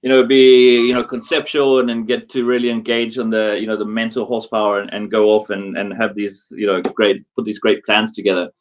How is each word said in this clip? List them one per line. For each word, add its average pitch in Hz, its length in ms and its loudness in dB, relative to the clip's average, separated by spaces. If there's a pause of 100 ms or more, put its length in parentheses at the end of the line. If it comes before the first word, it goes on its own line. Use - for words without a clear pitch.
you 127 80 -4
know, 131 160 6
be, 127 600 6
you 127 60 0
know, 120 100 -2
conceptual 135 760 -2
and 123 80 0
then 113 180 -6
get 117 260 -4
to 123 140 -4
really 120 240 0
engage 117 480 -4
on 113 120 -4
the, 107 300 -2
you 110 80 -6
know, 107 100 -4
the 104 80 -6
mental 113 400 -6
horsepower 107 560 -2
and, 101 120 -12
and 104 180 -10
go 107 180 2
off 107 200 0
and, 98 280 -8
and 101 160 -8
have 107 220 -4
these, 101 420 -10
you 104 100 -4
know, 92 140 0
great, 101 420 -2 (120)
put 117 100 -6
these 107 140 -8
great - 260 0
plans 110 260 0
together. 92 380 -2 (120)